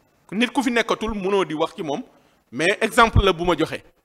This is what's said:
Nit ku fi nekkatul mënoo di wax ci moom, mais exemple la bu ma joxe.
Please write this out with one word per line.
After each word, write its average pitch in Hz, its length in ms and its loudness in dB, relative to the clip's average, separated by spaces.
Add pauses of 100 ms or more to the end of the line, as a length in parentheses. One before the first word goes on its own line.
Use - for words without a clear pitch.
(320)
Nit 226 200 0
ku 277 120 0
fi 254 80 0
nekkatul 220 420 -2
mënoo 196 320 0
di 156 80 -6
wax 156 220 -4
ci 196 80 -10
moom, 156 200 -6 (480)
mais 165 300 0
exemple 226 420 4
la 190 80 4
bu 165 140 -6
ma 175 100 2
joxe. - 260 -4 (240)